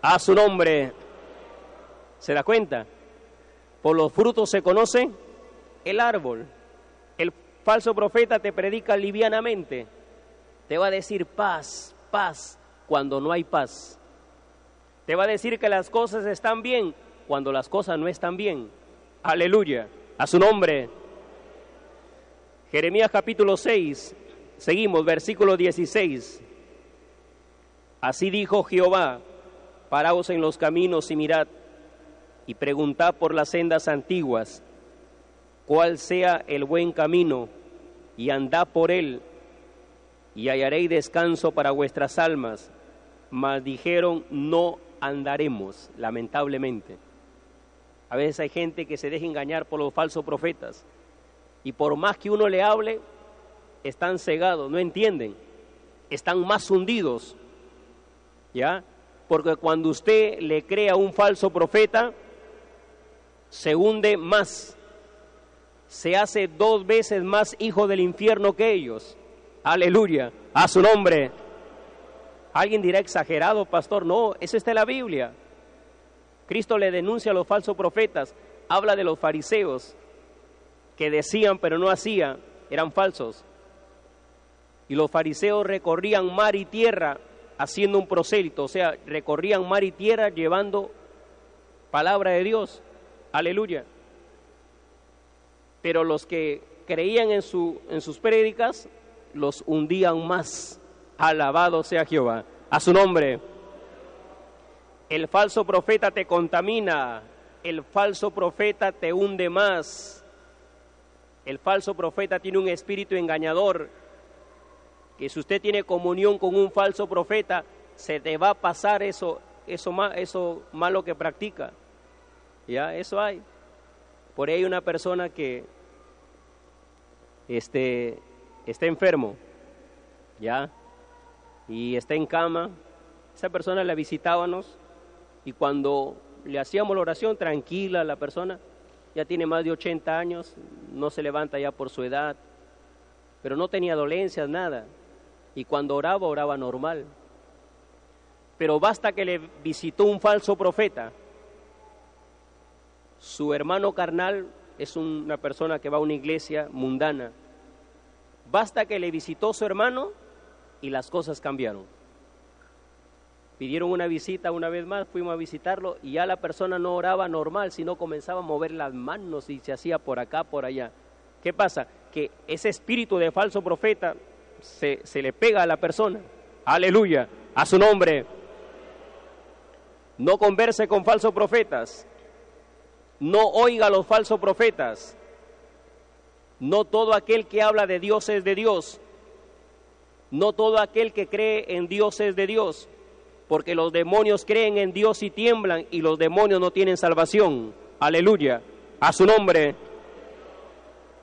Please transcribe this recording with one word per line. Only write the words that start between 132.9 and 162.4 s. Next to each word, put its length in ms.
Esa 140
persona 360
la 100
visitábamos 840
y 80
cuando 640
le 140
hacíamos 380
la 60
oración, 340
tranquila 640
la 140
persona, 420
ya 100
tiene 220
más 180
de 60
ochenta 480
años, 360
no 160
se 140
levanta 360
ya 120
por 180
su 140
edad, 340
pero 140
no 120
tenía 260
dolencias, 540
nada. 360
Y 100
cuando 320
oraba, 300
oraba 320
normal. 480
Pero 200
basta 340
que 120
le 160
visitó 400
un 160
falso 360
profeta. 560
Su 360
hermano 400
carnal 520
es 180
una 420
persona 400
que 100
va 80
a 40
una 120
iglesia 580
mundana. 640
Basta 340
que 140
le 120
visitó 440
su 100
hermano 460
y 80
las 200
cosas 300
cambiaron. 440